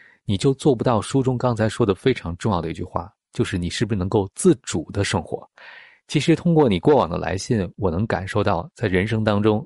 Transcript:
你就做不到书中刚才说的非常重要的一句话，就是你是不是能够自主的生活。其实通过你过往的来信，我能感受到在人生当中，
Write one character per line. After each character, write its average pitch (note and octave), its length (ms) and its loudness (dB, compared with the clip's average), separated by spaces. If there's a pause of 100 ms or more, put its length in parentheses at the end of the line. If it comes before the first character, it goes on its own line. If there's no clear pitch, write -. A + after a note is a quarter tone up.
(260)
你 G2+ 100 -2
就 C3+ 200 0
做 C#3 200 2
不 A2+ 80 -2
到 A#2 160 2
书 C3+ 220 -2
中 B2+ 160 0
刚 A#2+ 180 0
才 G#2+ 140 0
说 - 160 -2
的 G2+ 80 4
非 C3 220 0
常 E2+ 220 -8
重 A#2 140 -2
要 F2+ 80 0
的 E2 120 -4
一 - 20 -6
句 F2+ 100 -10
话， F2 300 -8 (180)
就 A#2 140 -2
是 G2 140 -4
你 F2 100 -4
是 - 160 -4
不 G#2 80 -4
是 G2+ 60 -2
能 F#2 100 -4
够 G2 240 0
自 - 300 2
主 - 280 -6
的 G2+ 120 -2
生 G2 180 -2
活。 - 260 -10 (600)
其 D3+ 140 -2
实 E3 160 2
通 E3+ 160 0
过 D3+ 160 6
你 F#2 100 2
过 D3 160 4
往 G2 140 2
的 E2+ 80 -4
来 E2 200 -4
信， F#2+ 380 -2
我 F#2+ 160 -2
能 F#2+ 160 -2
感 F#2 180 -2
受 G#2 160 -2
到 F#2 320 -2
在 - 140 -4
人 F#2 180 2
生 A2 200 -2
当 G#2 180 2
中， G#2+ 220 2